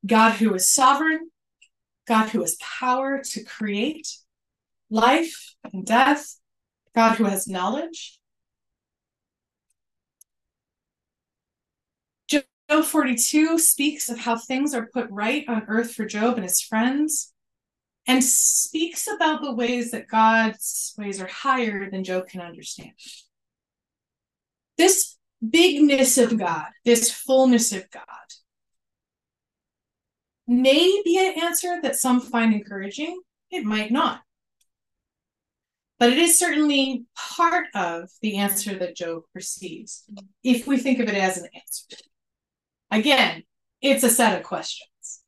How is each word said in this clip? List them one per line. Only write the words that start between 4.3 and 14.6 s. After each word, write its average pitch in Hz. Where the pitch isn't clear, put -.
life 254
and 190
death, 269
God 226
who 220
has 196
knowledge. 233
Job 302
forty-two 302
speaks 294
of 233
how 226
things 269